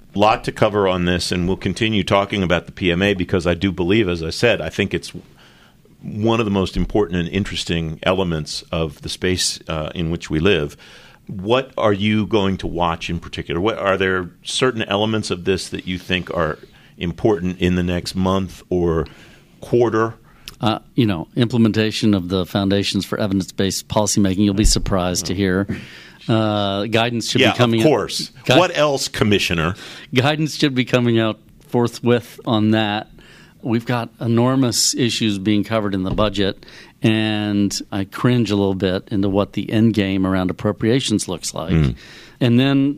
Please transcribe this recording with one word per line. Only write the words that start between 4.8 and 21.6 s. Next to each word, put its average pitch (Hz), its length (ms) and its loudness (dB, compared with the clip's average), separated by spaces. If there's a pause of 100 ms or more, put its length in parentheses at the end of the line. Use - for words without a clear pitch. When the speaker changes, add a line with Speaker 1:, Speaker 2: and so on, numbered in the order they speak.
Speaker 1:
it's - 180 -6 (880)
one 113 380 0
of 117 60 0
the 101 60 -2
most 95 240 0
important 90 440 0
and 82 100 -4
interesting 85 720 -4
elements 85 680 -2
of 80 320 -4
the 87 60 -10
space, - 580 -2
uh, 78 280 -4
in 82 140 -2
which 85 220 -6
we 78 80 0
live. 80 360 2 (500)
What 107 520 -2
are 107 140 2
you 107 340 0
going 95 320 0
to 87 100 -8
watch 85 420 -2
in 85 100 -4
particular? - 400 -6
What, 101 200 0
are 98 180 2
there 92 320 0 (140)
certain 120 400 -2
elements 107 480 0
of 87 120 -4
this 92 260 0
that 87 180 -2
you 90 100 -4
think 87 360 -4
are 78 240 0 (400)
important 90 600 -2
in 90 160 2
the 90 80 2
next 87 320 -4
month 95 540 -2
or 85 380 0 (520)
quarter? 113 540 2 (480)
Speaker 2:
Uh, 110 180 0 (160)
you 127 100 4
know, 92 300 -2
implementation 110 800 2